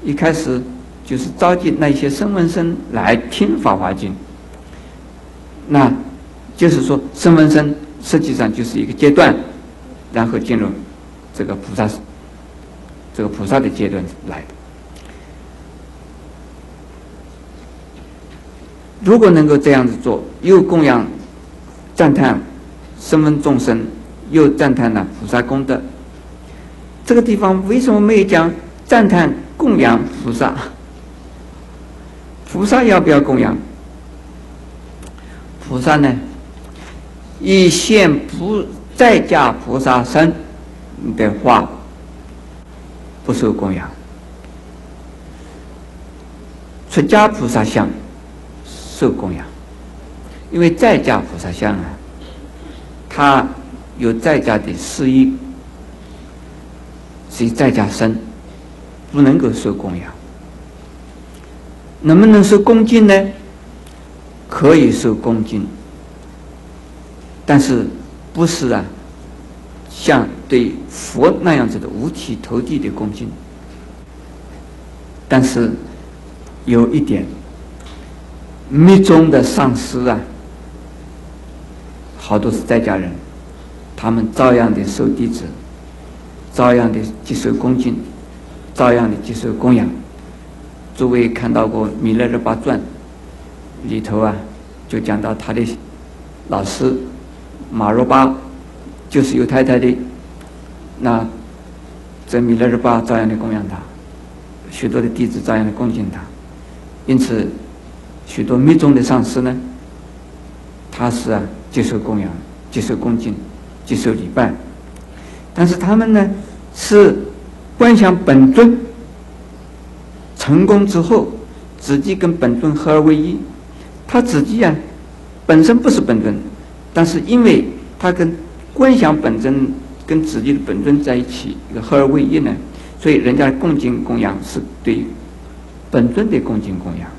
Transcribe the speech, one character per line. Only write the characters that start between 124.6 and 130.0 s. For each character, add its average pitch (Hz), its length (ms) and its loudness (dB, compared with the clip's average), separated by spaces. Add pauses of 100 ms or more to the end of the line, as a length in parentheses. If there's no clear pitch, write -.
啊， 165 100 4 (760)
本 160 180 6
身 233 120 4
不 - 140 2
是 - 100 2
本 113 220 0
尊， 104 140 -2 (560)
但 170 120 2
是 170 160 -2
因 240 220 2
为 196 220 4 (340)
他 180 140 0
跟 175 200 0 (420)
观 262 220 6
想 151 220 4
本 - 220 -2
尊， 135 320 0 (340)